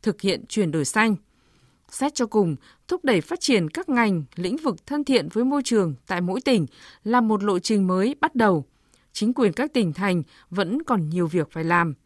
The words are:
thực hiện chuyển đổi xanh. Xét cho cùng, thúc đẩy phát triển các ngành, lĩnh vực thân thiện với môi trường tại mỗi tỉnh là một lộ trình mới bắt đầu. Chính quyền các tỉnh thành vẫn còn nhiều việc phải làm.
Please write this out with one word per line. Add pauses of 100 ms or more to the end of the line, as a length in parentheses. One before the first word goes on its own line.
thực
hiện
chuyển
đổi
xanh. (720)
Xét
cho
cùng, (320)
thúc
đẩy
phát
triển
các
ngành, (100)
lĩnh
vực
thân
thiện
với
môi
trường (120)
tại
mỗi
tỉnh (380)
là
một
lộ
trình
mới
bắt
đầu. (480)
Chính
quyền
các
tỉnh
thành (280)
vẫn
còn
nhiều
việc
phải
làm. (120)